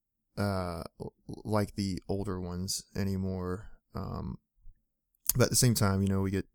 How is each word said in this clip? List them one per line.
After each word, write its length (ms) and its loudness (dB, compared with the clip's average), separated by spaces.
uh, 460 -2
l-, 120 -10
like 480 0
the 320 -2
older 320 -2
ones 440 -4
anymore. 760 -4
Um, 420 -8
but 100 8
at 40 0
the 60 0
same 180 6
time, 280 4
you 80 4
know, 120 2
we 80 0
get 260 0